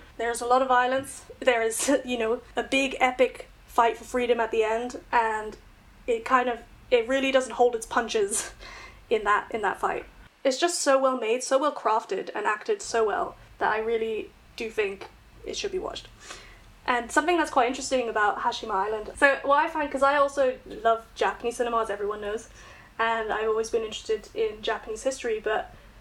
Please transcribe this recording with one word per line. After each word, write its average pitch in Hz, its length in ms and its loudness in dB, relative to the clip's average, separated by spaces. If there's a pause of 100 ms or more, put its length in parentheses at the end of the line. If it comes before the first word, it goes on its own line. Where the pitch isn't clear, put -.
(200)
there's 233 200 -2
a 240 60 -6
lot 247 160 6
of 262 60 0
violence, 254 560 2 (160)
there 240 240 4
is, 226 360 0
<laughs> 262 60 -10
you 247 140 -2
know, 226 220 0 (140)
a 254 60 0
big 269 380 0
epic 254 500 2 (160)
fight 233 320 2
for - 60 -16
freedom 240 360 0
at 226 120 -2
the 220 120 2
end, 240 360 -4 (120)
and 214 460 0 (480)
it 226 180 -2
kind 254 240 4
of, 240 120 -2 (320)
it 233 160 4
really 269 240 2
doesn't 254 220 2
hold 247 200 4
its 220 140 -6
punches 226 640 -2 (280)
<laughs> - 300 -14
in 214 140 0
that, 202 280 2
in 226 120 -4
that - 160 -2
fight. - 260 -2 (380)
It's 262 160 2
just 349 220 0
so 269 180 4
well 262 180 2
made, 233 240 0
so 269 160 2
well 285 160 2
crafted, 220 640 -2
and 208 100 -4
acted 208 380 -2
so 226 240 0
well 185 280 -2 (220)
that - 140 0
I 214 80 0
really 220 500 -4 (260)
do 226 140 -6
think 202 380 -4 (380)
it - 120 -10
should - 140 -6
be 370 80 -4
watched. - 280 -10 (800)
And 233 260 -2
something 311 260 2
that's 294 140 0
quite 240 160 4
interesting 262 420 -2
about 208 300 2
Hashima 233 340 -4
Island, 214 440 -2
so 269 260 6
what 277 140 4
I 320 120 2
find, - 220 -4
'cause 262 120 -2
I 277 140 6
also 277 400 2 (100)
love 226 360 0 (120)
Japanese 233 420 -2
cinema, 233 240 0
as 220 80 -4
everyone 208 320 -4
knows, 208 260 -6 (520)
and 226 340 0
I've 214 160 -2
always 220 220 0
been 226 120 0
interested 214 520 -6
in 214 260 -4
Japanese 220 420 -6
history, 240 400 -2
but - 300 -4 (280)